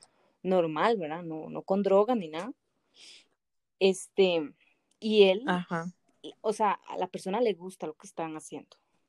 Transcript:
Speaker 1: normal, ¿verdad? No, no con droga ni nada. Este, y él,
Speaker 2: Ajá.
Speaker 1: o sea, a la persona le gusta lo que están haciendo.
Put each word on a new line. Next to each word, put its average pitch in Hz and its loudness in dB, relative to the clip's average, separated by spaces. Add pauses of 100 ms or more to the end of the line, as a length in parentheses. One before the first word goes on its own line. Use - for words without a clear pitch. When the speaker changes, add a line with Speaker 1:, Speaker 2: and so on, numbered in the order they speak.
(440)
Speaker 1:
normal, 180 2
¿verdad? 165 -8
No, 160 -10
no 156 -10
con 196 0
droga 202 4
ni 175 -4
nada. 180 -8 (1300)
Este, 185 2 (460)
y 214 6
él, 190 2
Speaker 2:
Ajá. 180 -6 (500)
Speaker 1:
o 214 -2
sea, 208 0 (140)
a - -10
la 180 -2
persona 190 -6
le 220 2
gusta 180 -12
lo 151 -10
que - -20
están 160 -10
haciendo. - -18 (320)